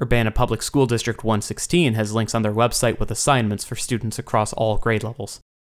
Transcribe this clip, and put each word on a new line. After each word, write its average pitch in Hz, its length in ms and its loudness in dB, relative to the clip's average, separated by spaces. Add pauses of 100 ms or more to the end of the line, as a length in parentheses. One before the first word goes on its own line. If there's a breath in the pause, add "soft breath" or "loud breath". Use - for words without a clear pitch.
Urbana 113 300 2
Public 117 300 2
School 139 260 2
District 113 360 -2
one 110 180 2
sixteen 139 540 0
has 107 180 -2
links 110 200 0
on 113 80 2
their 107 120 0
website 117 440 2
with 107 140 0
assignments 113 540 0
for - 100 -10
students 110 420 -4
across 110 360 -2
all 110 240 0
grade 110 260 0
levels. 110 380 -10 (300)